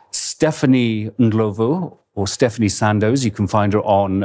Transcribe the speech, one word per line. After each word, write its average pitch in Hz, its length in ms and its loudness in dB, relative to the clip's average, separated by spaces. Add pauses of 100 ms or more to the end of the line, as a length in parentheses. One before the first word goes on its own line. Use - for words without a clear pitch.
(120)
Stephanie 123 1080 0
Ndlovu, 113 760 0 (180)
or 98 140 -4
Stephanie 113 400 0
Sandoz. 110 560 0
You 104 80 0
can 104 160 -2
find 104 240 0
her 104 80 2
on 98 440 0